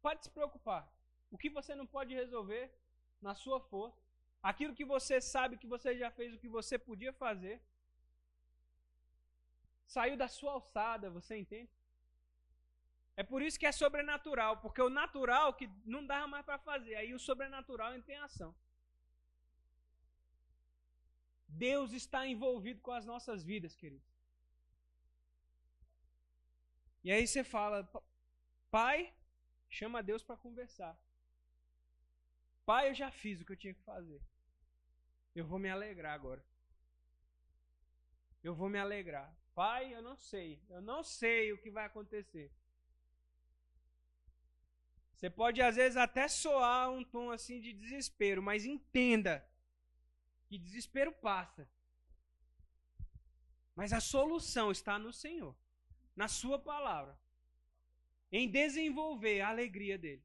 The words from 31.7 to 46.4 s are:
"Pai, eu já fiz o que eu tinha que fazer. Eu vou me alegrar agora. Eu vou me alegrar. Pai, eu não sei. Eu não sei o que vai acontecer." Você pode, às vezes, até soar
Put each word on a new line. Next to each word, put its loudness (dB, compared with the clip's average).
"Pai, 6
eu -2
já -4
fiz -8
o -14
que -14
eu -12
tinha -12
que -20
fazer. -14
Eu -4
vou -4
me -2
alegrar -6
agora. -8
Eu -4
vou -2
me -2
alegrar. -6
Pai, 0
eu -12
não -12
sei. -10
Eu -14
não -6
sei 2
o -8
que -14
vai -6
acontecer." -10
Você 0
pode, 4
às 8
vezes, 8
até 6
soar 4